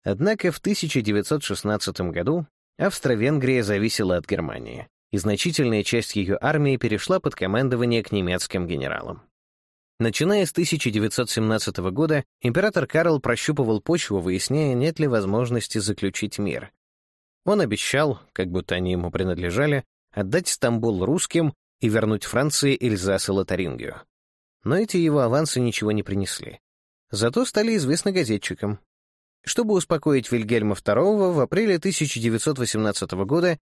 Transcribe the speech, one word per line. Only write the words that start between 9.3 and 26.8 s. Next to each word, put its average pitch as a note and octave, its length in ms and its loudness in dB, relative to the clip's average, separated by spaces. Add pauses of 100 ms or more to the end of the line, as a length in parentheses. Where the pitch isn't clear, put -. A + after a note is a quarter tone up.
Начиная E3+ 460 2
с - 80 -2
тысяча D#3 380 0
девятьсот G#2+ 400 0
семнадцатого G#2+ 600 0
года D3 340 0 (180)
император E3 440 0
Карл D#3+ 320 2
прощупывал A#2+ 640 0
почву, D3+ 400 0
выясняя, B2+ 540 0
нет D3+ 240 0
ли D#3 80 2
возможности A2+ 720 0
заключить G2+ 600 -2
мир. E2 320 -4 (760)
Он G3+ 160 2
обещал, C3+ 580 0 (140)
как F#2 140 -2
будто F2+ 260 -4
они F2+ 180 0
ему F2 180 -2
принадлежали, F#2 720 -2 (280)
отдать G#2+ 360 -2
Стамбул A2+ 560 0
русским D#3 500 0 (260)
и A#2 80 2
вернуть G#2+ 360 0
Франции C#3 540 0
Эльзас G2 500 0
и G2+ 40 2
Лотарингию. F2+ 680 -2 (640)
Но B2 120 0
эти G#3 220 0
его D3+ 220 4
авансы C3 400 2
ничего G#2+ 320 0
не G#2 100 0
принесли. - 580 -6 (500)